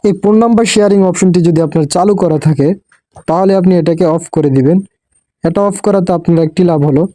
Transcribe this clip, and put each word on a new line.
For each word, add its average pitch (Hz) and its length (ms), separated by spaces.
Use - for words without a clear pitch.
এই 202 100
ফোন 208 140
নাম্বার 233 280
শেয়ারিং 202 380
অপশনটি 180 380
যদি 165 200
আপনার 160 220
চালু 180 320
করা 170 240
থাকে, 151 340
তাহলে 190 280
আপনি 185 200
এটাকে 170 300
অফ 165 240
করে 147 200
দিবেন। 135 280
এটা 170 180
অফ 202 200
করাতে 190 320
আপনার 170 300
একটি 160 200
লাভ 160 220
হলো 151 300